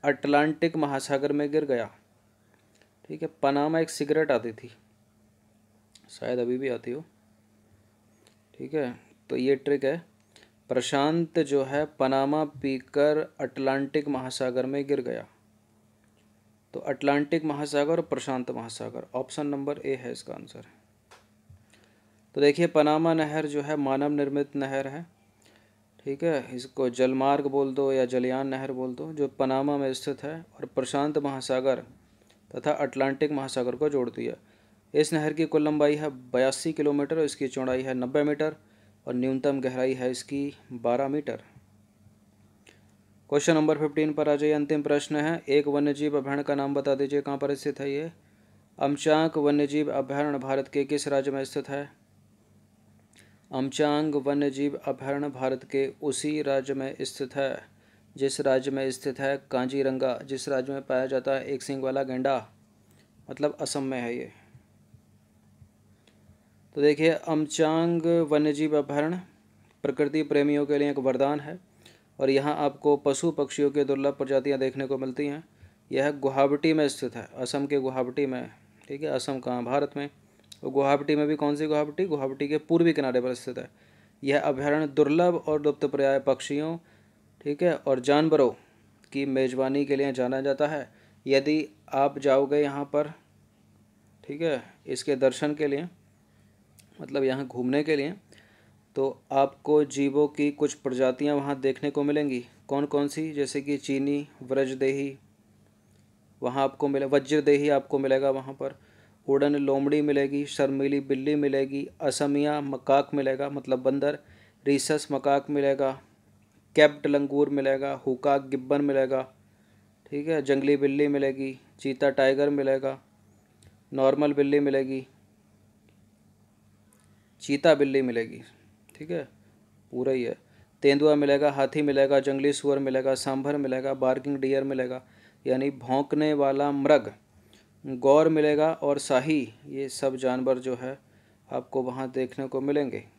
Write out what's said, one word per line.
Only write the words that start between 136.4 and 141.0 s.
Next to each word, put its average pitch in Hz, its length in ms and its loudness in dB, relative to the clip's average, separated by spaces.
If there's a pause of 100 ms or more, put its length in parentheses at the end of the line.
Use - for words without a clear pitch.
मृग, 139 400 4 (720)
गौर 139 440 6
मिलेगा 151 460 4
और 143 240 0
शाही, 143 420 2 (280)
ये 139 200 -6
सब 131 280 -2
जानवर 127 420 0
जो 127 180 -4
है, 127 220 -10 (500)